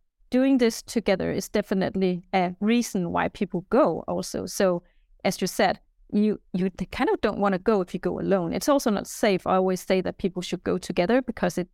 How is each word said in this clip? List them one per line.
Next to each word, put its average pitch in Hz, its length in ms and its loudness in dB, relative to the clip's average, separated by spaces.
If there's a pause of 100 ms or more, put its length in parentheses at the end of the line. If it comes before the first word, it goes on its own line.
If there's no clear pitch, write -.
(300)
doing 269 280 4
this 233 240 2
together 185 500 0
is - 180 -4
definitely 185 720 0 (100)
a 180 260 0
reason 208 520 0
why 175 180 0
people 180 400 -4
go 214 380 2
also. 185 380 -6
So 180 380 0 (400)
as - 180 -2
you 185 60 0
said, - 320 0 (320)
you, 208 280 2 (140)
you 190 160 0
d-, 185 160 -6
kind - 240 -2
of 403 120 0
don't 214 180 0
wanna 196 200 2
go 208 220 2
if 180 120 -6
you 180 60 -6
go 180 200 -2
alone. 175 340 0
It's - 160 0
also 277 200 2
not 202 180 -2
safe. - 380 0
I 180 100 2
always 185 260 2
say 190 200 0
that 180 160 -6
people 185 240 -4
should 180 220 -8
go 185 140 0
together 185 440 0
because - 360 -4
it, 180 160 -4